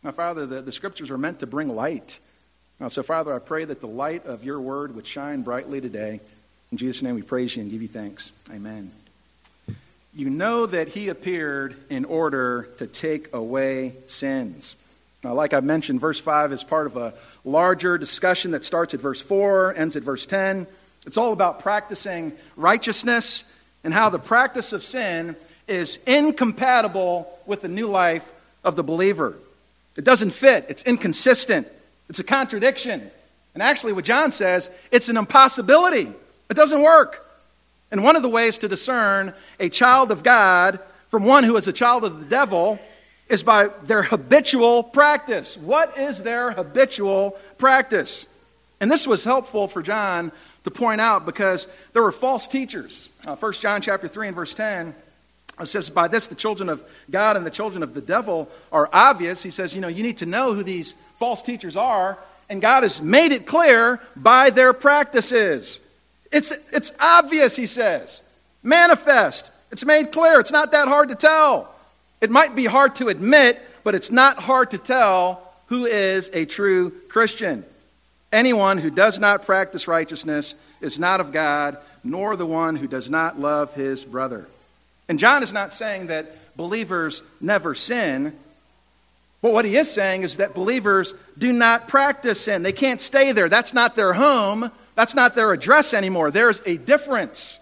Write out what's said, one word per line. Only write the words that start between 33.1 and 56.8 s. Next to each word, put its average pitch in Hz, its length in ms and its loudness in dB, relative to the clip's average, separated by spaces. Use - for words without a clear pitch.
And 175 80 -6
actually, 247 300 0
what 180 120 -6
John 262 260 2
says, 180 400 -2
it's 247 180 2
an 233 80 0
impossibility. 269 920 4
It - 60 -4
doesn't 294 280 4
work. 311 420 6
And 202 140 -4
one 311 120 8
of 285 60 0
the 247 60 -2
ways 226 300 0
to 214 100 -6
discern 196 640 -2
a 185 100 -4
child 254 420 4
of 185 120 -4
God 190 560 4
from 208 160 -2
one 262 200 6
who 226 120 4
is 196 120 0
a 180 40 -4
child 240 320 2
of 165 140 -6
the 151 80 -16
devil 202 520 0
is 240 140 0
by 208 260 4
their 208 180 0
habitual 233 800 2
practice. 277 760 0
What 254 420 -2
is 269 240 -6
their 240 300 -6
habitual 196 840 -2
practice? 262 680 0
And 208 100 0
this 311 160 2
was 214 180 0
helpful 226 420 -2
for 190 160 -10
John 180 480 -4
to - 60 -6
point 220 300 -2
out 214 260 2
because 185 420 -2
there 233 100 2
were 202 100 2
false 254 340 -2
teachers. 226 640 -10
Uh, 147 80 -10
First 214 260 -8
John 208 200 -2
chapter 196 280 -4
three 214 180 -10
and 185 100 -10
verse 170 180 -10
ten, 185 400 -8
it 165 60 -10
says, 190 240 -6
"By 170 180 0
this 220 180 -4
the - 80 -16
children 196 340 -8
of 156 160 -8